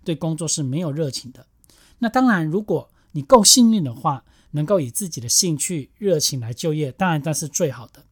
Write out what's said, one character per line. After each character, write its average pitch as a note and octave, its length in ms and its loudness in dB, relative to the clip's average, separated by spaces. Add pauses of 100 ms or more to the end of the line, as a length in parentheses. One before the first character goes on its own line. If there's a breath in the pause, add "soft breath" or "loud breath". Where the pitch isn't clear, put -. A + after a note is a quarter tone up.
对 E3 100 -2
工 D#3+ 220 -4
作 E3 100 -6
是 D3 160 -2
没 C3 160 -2
有 D#3+ 120 -4
热 D3 200 -4
情 A#2+ 200 -10
的。 - 160 -20 (520 soft breath)
那 A#3 80 0
当 B3+ 220 4
然， E3+ 160 4
如 E3+ 160 0
果 F3 280 -4 (260)
你 D3 60 -4
够 G#3+ 220 4
幸 A#3 280 6
运 G#3 120 2
的 A#2+ 100 -4
话， C3+ 300 -4 (280 soft breath)
能 D3+ 140 -2
够 G3 140 2
以 B2+ 100 -2
自 F#3+ 200 -6
己 C#3 120 -10
的 A#2 80 -6
兴 F3 280 2
趣、 D3+ 400 -6
热 F#3 220 2
情 C#3 200 -2
来 A#2 140 -6
就 D#3 200 -4
业， D3 180 -4
当 F#3+ 180 0
然 D#3 140 0
那 D#3+ 80 -2
是 D3 160 -4
最 D3 240 -2
好 A#2 160 -14
的。 - 240 -20